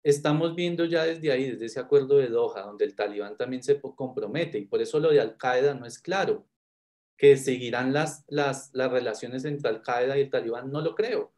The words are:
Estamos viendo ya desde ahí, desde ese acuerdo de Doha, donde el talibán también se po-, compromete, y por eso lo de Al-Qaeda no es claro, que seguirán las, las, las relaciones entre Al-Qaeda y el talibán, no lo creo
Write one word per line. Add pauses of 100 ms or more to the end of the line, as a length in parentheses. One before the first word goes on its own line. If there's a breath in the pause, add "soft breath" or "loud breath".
Estamos
viendo
ya
desde
ahí,
desde
ese
acuerdo
de
Doha,
donde
el
talibán
también
se
po-,
compromete,
y
por
eso
lo
de
Al-Qaeda
no
es
claro, (680)
que
seguirán
las,
las,
las
relaciones
entre
Al-Qaeda
y
el
talibán,
no
lo
creo